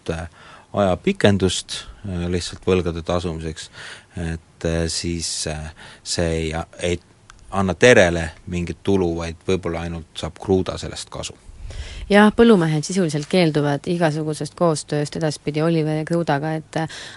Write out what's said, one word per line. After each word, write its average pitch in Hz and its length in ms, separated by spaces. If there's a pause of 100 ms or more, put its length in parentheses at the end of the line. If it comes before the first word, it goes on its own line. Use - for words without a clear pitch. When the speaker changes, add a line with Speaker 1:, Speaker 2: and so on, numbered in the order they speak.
(120)
Speaker 1:
äh, 82 160 (500)
ajapikendust, 98 1080 (180)
äh, 90 300
lihtsalt - 340
võlgade 85 400
tasumiseks, 82 640 (640)
et, - 320
äh, 82 240
siis, 85 560
äh, 78 240 (320)
see 85 380
ei, 80 100 (320)
ei 87 160 (520)
anna 95 240
Terele 87 560 (160)
mingit 87 360
tulu, 92 340
vaid 85 320
võib-olla 87 380
ainult 82 320
saab 82 240
Kruda 95 360
sellest - 320
kasu. - 260 (720)
Speaker 2:
Jah, 208 240
põllumehed 170 560
sisuliselt 156 400
keelduvad 147 640
igasugusest 156 640
koostööst 151 640
edaspidi 151 440
Oliver 156 360
ja 156 80
Krudaga, 160 480
et, 156 240
äh, 160 220 (160)